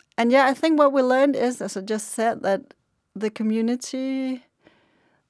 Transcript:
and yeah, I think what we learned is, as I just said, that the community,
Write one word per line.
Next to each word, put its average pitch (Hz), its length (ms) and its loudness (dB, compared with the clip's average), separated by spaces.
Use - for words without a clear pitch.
and 233 140 2
yeah, 269 160 6
I 277 60 2
think 320 260 0
what 285 140 6
we 269 80 2
learned 262 340 2
is, 247 260 -2
as 196 160 -8
I 190 40 -8
just 214 300 -6
said, 226 300 -2
that 196 320 -2
the 214 140 -4
community, 247 1120 -4